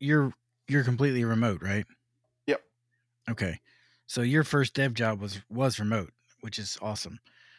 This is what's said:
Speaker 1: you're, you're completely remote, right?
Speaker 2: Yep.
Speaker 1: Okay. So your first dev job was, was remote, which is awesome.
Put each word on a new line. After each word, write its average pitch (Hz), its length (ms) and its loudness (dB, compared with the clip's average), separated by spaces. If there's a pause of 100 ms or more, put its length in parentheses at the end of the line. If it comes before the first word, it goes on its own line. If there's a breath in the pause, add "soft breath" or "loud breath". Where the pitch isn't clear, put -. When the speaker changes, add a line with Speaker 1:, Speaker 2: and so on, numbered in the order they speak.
Speaker 1:
you're, 143 340 4 (340)
you're 135 160 2
completely 127 400 2
remote, 113 380 2
right? 98 240 -2 (600)
Speaker 2:
Yep. - 160 0 (680)
Speaker 1:
Okay. 98 300 -4 (460 soft breath)
So - 160 -4
your 143 220 4
first 143 300 2
dev 135 200 0
job 110 260 0
was, 98 280 -8
was 123 300 0
remote, 107 340 -2 (280)
which - 180 -10
is - 240 -10
awesome. 107 380 -8 (380 soft breath)